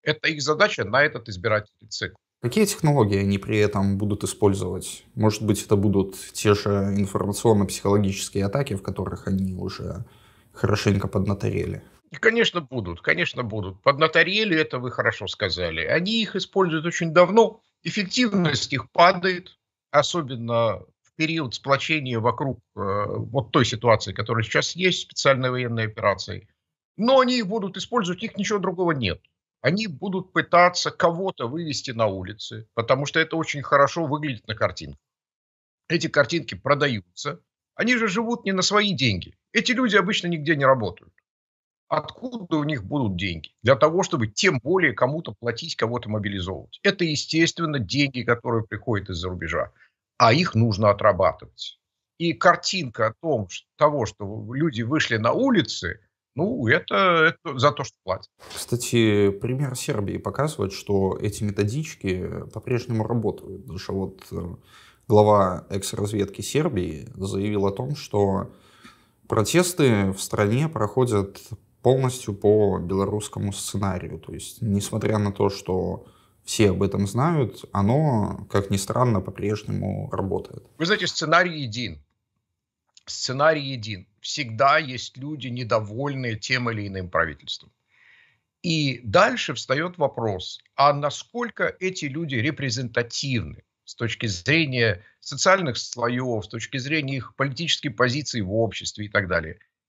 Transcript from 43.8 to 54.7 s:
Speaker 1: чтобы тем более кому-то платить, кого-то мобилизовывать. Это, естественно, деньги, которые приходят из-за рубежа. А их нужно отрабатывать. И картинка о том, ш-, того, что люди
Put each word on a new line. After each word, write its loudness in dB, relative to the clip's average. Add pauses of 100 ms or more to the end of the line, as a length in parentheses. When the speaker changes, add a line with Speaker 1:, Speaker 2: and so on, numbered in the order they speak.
Speaker 1:
чтобы 0
тем 0
более 2
кому-то -2
платить, -8
кого-то -4
мобилизовывать. -6
Это, 2
естественно, 0
деньги, -2
которые -2
приходят -4
из-за -6
рубежа. -4 (460)
А 6
их 2
нужно 4
отрабатывать. 0 (380)
И 0
картинка 2
о -2
том, -2
ш-, -14 (140)
того, 4
что -10
люди 0